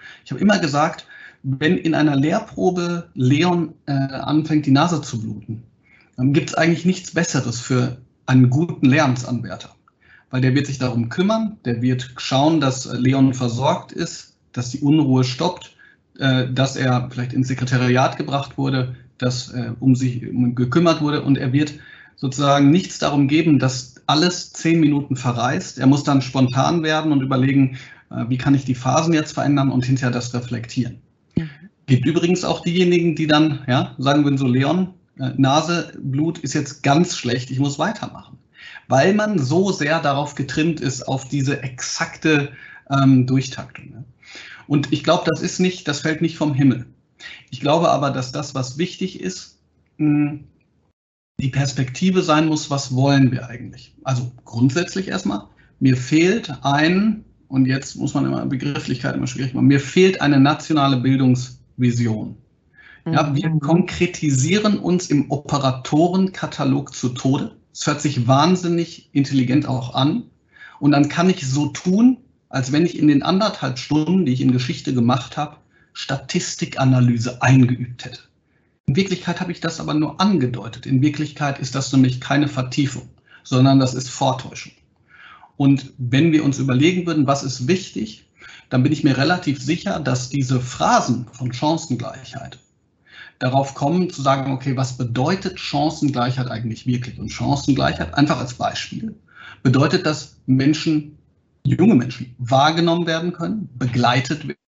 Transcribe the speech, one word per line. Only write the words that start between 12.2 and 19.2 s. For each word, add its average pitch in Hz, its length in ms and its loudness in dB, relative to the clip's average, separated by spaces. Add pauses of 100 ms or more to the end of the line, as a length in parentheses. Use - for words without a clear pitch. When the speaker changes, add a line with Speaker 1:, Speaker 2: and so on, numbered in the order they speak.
Speaker 1:
dass 135 320 -2
Leon 131 420 4
versorgt 127 580 -2
ist, - 460 -12 (140)
dass 120 200 -8
die - 80 -8
Unruhe 143 440 4
stoppt, - 520 -6 (440)
äh, 131 320 0
dass 131 240 -2
er 127 360 -2
vielleicht 123 220 -6
ins 127 140 0
Sekretariat 127 680 0
gebracht 139 400 -6
wurde, 131 380 -4 (220)
dass, - 360 -4